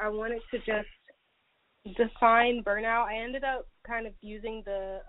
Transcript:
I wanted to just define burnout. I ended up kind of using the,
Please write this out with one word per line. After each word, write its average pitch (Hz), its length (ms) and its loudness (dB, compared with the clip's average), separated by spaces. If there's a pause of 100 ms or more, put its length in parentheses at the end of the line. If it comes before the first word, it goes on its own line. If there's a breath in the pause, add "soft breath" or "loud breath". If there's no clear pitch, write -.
I 214 60 0
wanted 220 320 -4 (100)
to 247 80 -4
just 214 300 -2 (1080)
define 233 640 6
burnout. 226 420 2
I 220 180 -4
ended 262 220 -6
up 262 220 -4 (200)
kind 226 200 -6
of 208 140 -12
using 214 440 -10
the, 190 440 -6